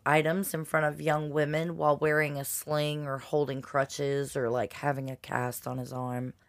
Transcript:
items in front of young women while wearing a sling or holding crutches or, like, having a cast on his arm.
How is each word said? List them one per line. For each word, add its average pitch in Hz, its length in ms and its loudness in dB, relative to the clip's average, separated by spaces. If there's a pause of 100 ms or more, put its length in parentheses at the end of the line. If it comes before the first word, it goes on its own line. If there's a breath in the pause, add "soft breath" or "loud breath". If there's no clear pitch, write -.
items 160 480 2
in 160 140 -4
front 156 180 2
of 151 160 0
young 151 300 0
women 156 480 0
while 151 180 4
wearing 151 400 2
a 139 80 -6
sling 151 600 -2
or 135 100 -4
holding 139 460 0
crutches 139 720 0
or, 123 140 2
like, 117 240 0
having 135 340 -2
a 131 80 -8
cast 123 500 -4
on 127 120 -4
his 127 120 -6
arm. 127 440 -4 (140)